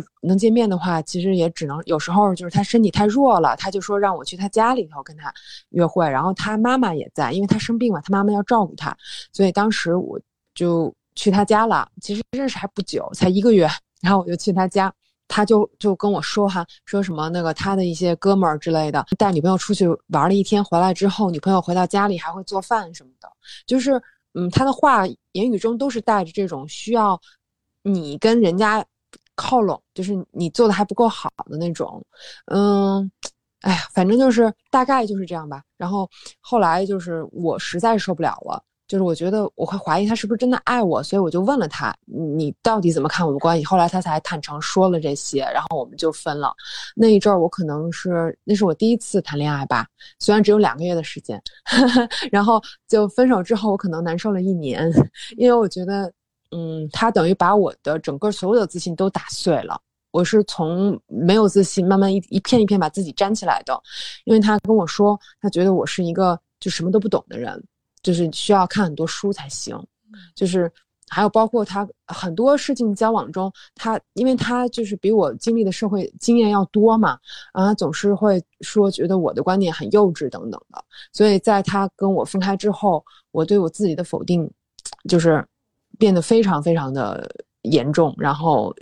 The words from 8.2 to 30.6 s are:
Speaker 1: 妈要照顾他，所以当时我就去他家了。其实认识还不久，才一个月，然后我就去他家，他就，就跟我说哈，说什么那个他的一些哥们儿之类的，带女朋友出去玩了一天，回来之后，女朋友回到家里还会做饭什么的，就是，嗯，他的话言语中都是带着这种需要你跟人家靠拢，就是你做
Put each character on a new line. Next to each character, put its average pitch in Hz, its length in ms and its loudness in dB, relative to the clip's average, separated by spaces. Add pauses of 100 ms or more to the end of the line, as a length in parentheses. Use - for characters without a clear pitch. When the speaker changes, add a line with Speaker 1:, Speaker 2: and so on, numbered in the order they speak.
Speaker 1:
妈 208 100 2
要 202 100 0
照 220 220 2
顾 151 100 -8
他， 143 200 -10 (360)
所 196 140 2
以 180 60 2
当 208 200 0
时 170 240 -2
我 - 240 -6 (340)
就 170 400 -2 (220)
去 - 160 2
他 202 140 4
家 214 200 4
了。 165 240 0 (120)
其 - 120 -10
实 208 80 -6 (100)
认 262 180 -4
识 - 80 -8
还 196 100 -8
不 - 140 -8
久， - 320 -8
才 185 160 2
一 185 100 2
个 226 140 6
月， 170 140 6 (340)
然 185 120 2
后 196 60 4
我 175 60 -2
就 175 100 -4
去 - 180 -2
他 185 140 0
家， 190 260 -2 (340)
他 - 160 0
就， 214 240 4 (120)
就 202 160 0
跟 208 160 -2
我 180 100 -2
说 202 260 -2
哈， 185 160 -4 (220)
说 202 160 -2
什 185 100 -4
么 156 180 -4
那 175 120 -4
个 165 120 0
他 196 220 -2
的 190 100 0
一 175 80 -2
些 170 240 0
哥 196 180 2
们 190 120 4
儿 151 120 2
之 170 100 -6
类 156 220 0
的， 143 120 0 (140)
带 202 140 2
女 160 100 0
朋 170 80 2
友 185 80 2
出 - 160 -4
去 190 140 2 (220)
玩 151 180 2
了 190 80 2
一 202 80 2
天， 202 200 2
回 170 160 0
来 185 140 2
之 196 140 0
后， 190 240 0
女 156 80 -6
朋 190 120 0
友 190 80 4
回 175 140 -2
到 180 140 2
家 202 200 0
里 180 120 -4
还 160 120 -10
会 190 120 -14
做 190 180 -6
饭 190 320 -4
什 151 100 -20
么 131 60 -20 (100)
的， - 80 -20 (380)
就 254 140 0
是， 262 200 0 (360)
嗯， 175 160 -4
他 254 120 0
的 269 80 2
话 254 360 2 (240)
言 220 200 -2
语 208 60 0
中 226 180 -2
都 269 140 -2
是 233 120 -6
带 208 220 0
着 165 80 -10
这 196 160 -4
种 147 200 -10
需 - 260 -8
要 208 260 2 (640)
你 165 340 -2
跟 233 240 4
人 175 160 2
家 214 260 0 (520)
靠 - 260 0
拢， 180 200 -2 (120)
就 185 100 -8
是 196 100 -4 (180)
你 175 180 -4
做 233 180 2